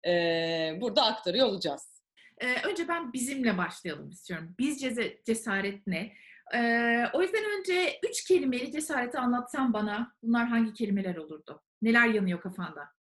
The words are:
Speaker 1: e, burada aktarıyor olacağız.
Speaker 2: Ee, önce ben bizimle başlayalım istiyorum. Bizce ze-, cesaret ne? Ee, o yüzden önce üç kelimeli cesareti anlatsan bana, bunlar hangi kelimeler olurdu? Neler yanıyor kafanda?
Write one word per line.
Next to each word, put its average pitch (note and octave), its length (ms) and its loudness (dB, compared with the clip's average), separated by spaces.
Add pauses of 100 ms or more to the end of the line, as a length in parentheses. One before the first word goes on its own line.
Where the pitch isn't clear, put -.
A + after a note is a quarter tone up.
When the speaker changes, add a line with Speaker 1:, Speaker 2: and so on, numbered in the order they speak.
Speaker 1:
e, F3 60 2 (680)
burada A#3+ 220 2
aktarıyor A3 440 2
olacağız. E3+ 560 -6 (360)
Speaker 2:
Ee, B3 300 -2
önce E4+ 200 -4
ben - 240 -4
bizimle B3 460 0
başlayalım D#3+ 520 -6
istiyorum. E3 480 -10
Bizce C4+ 300 -2
ze-, A3+ 360 -4
cesaret G3+ 640 -2
ne? F#3 260 -4 (420)
Ee, A#3 500 4 (100)
o E4+ 80 4
yüzden G#4 200 2 (160)
önce F#4 420 0 (100)
üç - 140 -6
kelimeli C4 480 2
cesareti C#4+ 460 -2
anlatsan B3 540 2
bana, G#3+ 500 -2
bunlar A#3 260 2
hangi A3+ 240 4
kelimeler G3 440 0
olurdu? D3+ 460 -12 (200)
Neler A#3 260 6
yanıyor F#3+ 320 2
kafanda? E3+ 400 -10 (200)